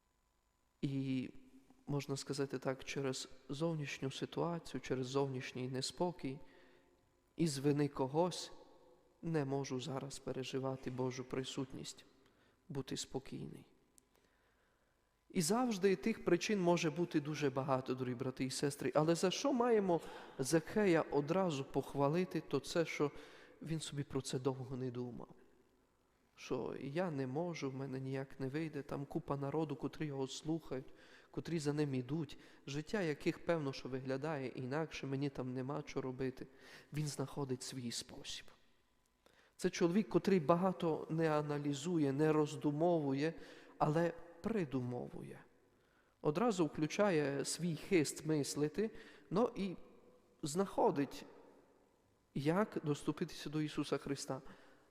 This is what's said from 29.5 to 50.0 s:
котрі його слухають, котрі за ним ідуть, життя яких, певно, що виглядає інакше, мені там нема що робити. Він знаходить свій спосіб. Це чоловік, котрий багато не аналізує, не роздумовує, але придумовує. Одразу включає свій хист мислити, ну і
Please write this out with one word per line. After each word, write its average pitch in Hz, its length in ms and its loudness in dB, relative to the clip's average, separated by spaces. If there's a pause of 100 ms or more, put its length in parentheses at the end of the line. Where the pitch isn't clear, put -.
котрі 143 300 -4
його 135 220 -4
слухають, 151 580 -6 (440)
котрі 160 280 -4
за 143 140 0
ним 147 220 0
ідуть, 135 440 -4 (280)
життя 151 360 -2
яких, 160 420 0
певно, 151 280 2
що - 160 -8
виглядає 131 600 -2
інакше, 139 580 -4
мені 139 240 0
там 127 240 -4
нема 135 320 -2
що - 140 -4
робити. 131 460 -4 (460)
Він 151 140 -2
знаходить 139 560 -4
свій 120 300 -6
спосіб. - 540 -10 (1120)
Це 185 140 0
чоловік, 180 380 4
котрий 190 320 6
багато 170 680 2
не 160 200 2
аналізує, 147 840 2
не 151 200 6
роздумовує, 151 1040 2 (440)
але 156 340 4 (280)
придумовує. 139 1000 -2 (800)
Одразу 180 460 4
включає 151 800 4
свій 160 320 0
хист - 500 2
мислити, 151 640 2 (400)
ну 214 260 4
і 190 200 -2 (680)